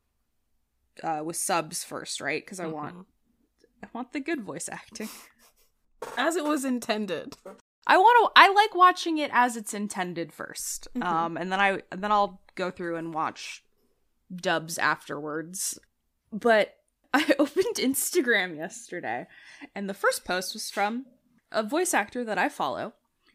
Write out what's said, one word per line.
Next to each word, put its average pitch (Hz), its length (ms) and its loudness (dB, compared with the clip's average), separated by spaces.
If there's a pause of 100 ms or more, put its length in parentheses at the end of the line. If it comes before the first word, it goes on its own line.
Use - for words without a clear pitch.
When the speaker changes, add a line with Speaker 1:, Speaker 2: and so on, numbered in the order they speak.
(1000)
Speaker 1:
uh, 156 220 -4
with 170 140 -8
subs 165 460 -2
first, - 380 -10
right? 143 240 -4
'Cause 190 140 -14
I 170 80 -6
want, 151 280 -8
Speaker 2:
Mm-hmm. 180 60 -18 (840)
Speaker 1:
I - 100 -16
want 247 200 -10
the 294 80 -6
good 311 220 -4
voice 175 280 -10
acting. - 380 -12 (1080)
Speaker 2:
As 311 200 2
it 302 80 -2
was 294 180 0
intended. 214 720 -4 (500)
Speaker 1:
I 311 120 6
wanna, 440 360 8
I 330 200 12
like 415 220 4
watching 359 420 6
it 294 160 -2
as 240 240 2
it's 220 160 -10
intended 180 580 -6
first. - 640 -10
Speaker 2:
Mm-hmm. 247 80 -4
Speaker 1:
Um, 170 320 0
and 180 160 -4
then 190 80 0
I, 196 220 2 (100)
and 185 100 -10
then 208 80 -2
I'll 202 320 2 (140)
go 185 160 -4
through 170 240 -6
and 165 180 -8
watch - 480 -6 (720)
dubs 165 440 -2
afterwards. 156 1000 -4 (540)
But 214 440 4 (180)
<laughs> - 200 -20
I 285 240 4
opened 370 380 0
Instagram 240 800 0
yesterday, 151 720 -8 (480)
and 202 140 -6
the 196 40 -4
first 254 300 0
post 185 300 -4
was 214 180 -10
from 226 360 -2 (440)
a - 100 0
voice 294 320 0
actor 247 300 0
that 214 140 -4
I 208 100 2
follow. 147 460 -4 (400)